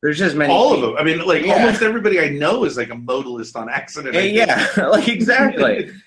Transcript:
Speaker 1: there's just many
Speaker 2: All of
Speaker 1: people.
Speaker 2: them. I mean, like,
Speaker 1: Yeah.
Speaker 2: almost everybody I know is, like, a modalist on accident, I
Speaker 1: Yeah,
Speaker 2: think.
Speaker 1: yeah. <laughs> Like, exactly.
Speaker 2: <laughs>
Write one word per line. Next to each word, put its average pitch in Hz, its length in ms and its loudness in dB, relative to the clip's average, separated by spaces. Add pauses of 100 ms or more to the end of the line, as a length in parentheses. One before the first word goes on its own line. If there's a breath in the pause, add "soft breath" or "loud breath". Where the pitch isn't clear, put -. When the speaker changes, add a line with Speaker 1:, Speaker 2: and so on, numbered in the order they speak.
Speaker 1:
there's 147 160 -2
just 170 180 0
many 147 180 2
Speaker 2:
All 240 180 6
of 214 60 4
Speaker 1:
people. 123 180 0
Speaker 2:
them. - 40 -4
I 151 40 0
mean, 165 220 0
like, 160 200 2
Speaker 1:
Yeah. 196 80 2
Speaker 2:
almost 226 280 2
everybody 214 380 0
I 151 100 0
know 165 360 -2
is, 139 100 -4
like, 117 140 -6
a 120 60 -12
modalist 120 600 -8
on 117 140 -10
accident, 139 460 -8
I 170 60 2
Speaker 1:
Yeah, 202 440 2
Speaker 2:
think. - 120 -2
Speaker 1:
yeah. 165 100 0
<laughs> - 20 0
Like, - 180 4
exactly. 233 880 0
Speaker 2:
<laughs> - 120 -20